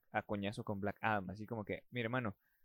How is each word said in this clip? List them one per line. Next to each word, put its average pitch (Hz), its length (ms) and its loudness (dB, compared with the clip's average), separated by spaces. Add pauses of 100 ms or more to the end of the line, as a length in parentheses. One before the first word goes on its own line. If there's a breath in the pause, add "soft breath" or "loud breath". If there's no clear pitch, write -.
(180)
a 104 40 4
coñazo 104 420 0
con 104 160 -2
Black 98 220 2
Adam, 104 280 4
así 107 160 -8
como 110 180 -4
que, 92 260 -2
"Mi 123 100 -2
hermano, 117 340 0 (300)